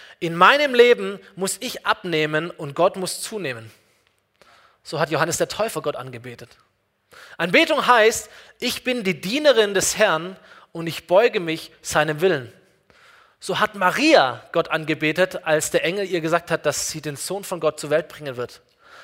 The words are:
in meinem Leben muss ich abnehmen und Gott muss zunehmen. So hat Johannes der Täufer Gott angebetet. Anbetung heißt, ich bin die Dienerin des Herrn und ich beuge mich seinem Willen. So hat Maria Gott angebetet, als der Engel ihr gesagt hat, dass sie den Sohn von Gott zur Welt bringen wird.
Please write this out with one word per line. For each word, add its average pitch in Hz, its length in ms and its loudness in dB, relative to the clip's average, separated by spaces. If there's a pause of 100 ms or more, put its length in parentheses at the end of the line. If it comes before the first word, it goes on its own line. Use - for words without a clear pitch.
(200)
in 165 140 -4
meinem 254 400 6
Leben 202 440 6 (160)
muss 185 260 -6
ich - 260 -10
abnehmen 160 640 -2
und 143 240 -10
Gott 180 220 2
muss 180 260 -8
zunehmen. 127 480 -8 (1120)
So 151 180 -6
hat 160 100 -2
Johannes 160 280 -2
der 165 100 0
Täufer 208 320 -4
Gott 143 160 -6
angebetet. 123 540 -16 (880)
Anbetung 233 480 2
heißt, 233 420 4 (300)
ich - 260 -6
bin 247 180 -4
die 185 160 -2
Dienerin 220 540 2
des - 240 -2
Herrn 185 400 0 (360)
und 165 140 -8
ich - 200 -10
beuge 220 340 4
mich 160 400 -6
seinem 151 400 -2
Willen. 147 320 0 (880)
So 180 180 -6
hat 214 160 -2
Maria 185 760 2
Gott 165 160 -2
angebetet, 156 760 -2
als 156 260 0
der 147 140 0
Engel 190 200 -2
ihr 175 160 -4
gesagt 165 300 -2
hat, 160 160 -2
dass - 240 -2
sie 160 100 -10
den 147 160 -8
Sohn 196 280 -8
von 175 160 -8
Gott 156 200 -2
zur 151 80 -8
Welt 160 200 -2
bringen 139 280 -12
wird. 120 240 -10 (440)